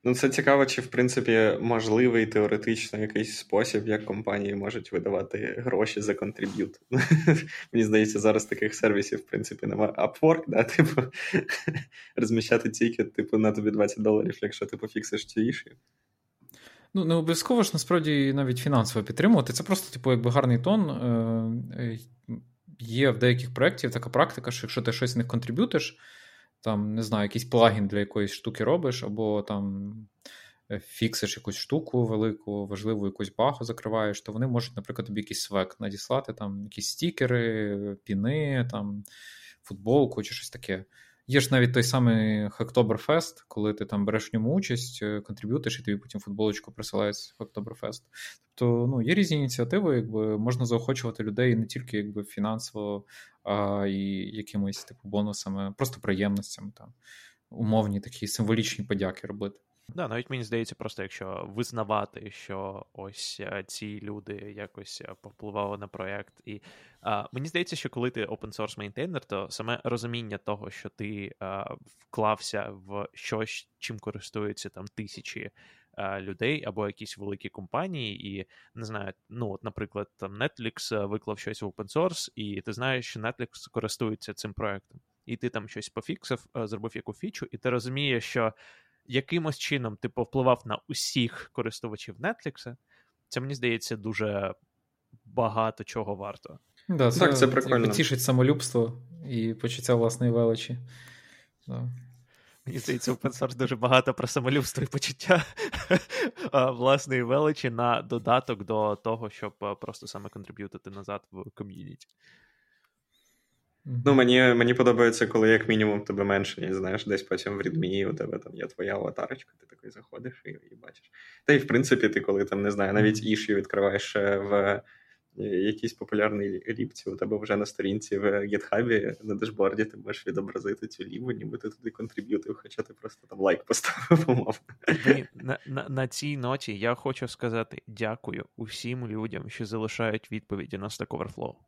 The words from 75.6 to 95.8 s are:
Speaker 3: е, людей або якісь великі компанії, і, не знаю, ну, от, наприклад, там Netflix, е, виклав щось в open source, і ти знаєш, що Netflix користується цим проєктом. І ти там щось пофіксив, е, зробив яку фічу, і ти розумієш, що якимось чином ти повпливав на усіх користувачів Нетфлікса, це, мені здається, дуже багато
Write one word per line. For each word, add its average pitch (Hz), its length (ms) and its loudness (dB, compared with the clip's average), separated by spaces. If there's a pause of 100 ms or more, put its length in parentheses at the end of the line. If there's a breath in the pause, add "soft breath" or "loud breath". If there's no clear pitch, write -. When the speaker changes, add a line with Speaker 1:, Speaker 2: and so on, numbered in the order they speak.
Speaker 3:
е, 98 240 -4
людей 113 440 -2
або 104 220 -4
якісь - 300 -10
великі 101 320 -8
компанії, 123 800 -6
і, 98 180 -8 (300 soft breath)
не 117 100 -10
знаю, 104 280 -8 (160)
ну, 113 220 -6
от, 98 120 -10
наприклад, 104 440 -6 (100)
там 98 240 -8
Netflix, - 540 -6
е, 104 100 -2
виклав 104 340 -6
щось - 220 -8
в 107 40 -8
open 98 300 -10
source, 170 400 -2
і 101 260 -6
ти 110 120 -8
знаєш, 123 320 -4
що - 140 -10
Netflix - 520 -8
користується 107 640 -4
цим 104 200 -10
проєктом. 101 460 -8 (260)
І 117 120 -8
ти 123 120 -4
там 110 180 -8
щось - 220 -10
пофіксив, - 560 -8 (120)
е, 113 100 -4
зробив 107 280 -8
яку 113 180 -8
фічу, - 380 -10
і 110 60 -14
ти 127 120 -2
розумієш, 123 540 0
що 113 300 0 (520 soft breath)
якимось 151 520 -2
чином 120 440 -4
ти 123 80 -4
повпливав 123 560 2
на 107 220 -6
усіх - 680 -2
користувачів 110 680 -8
Нетфлікса, 147 560 -8 (500)
це, - 120 -4
мені 135 160 -4
здається, 117 420 -2
дуже 101 560 -2 (720)
багато 110 580 0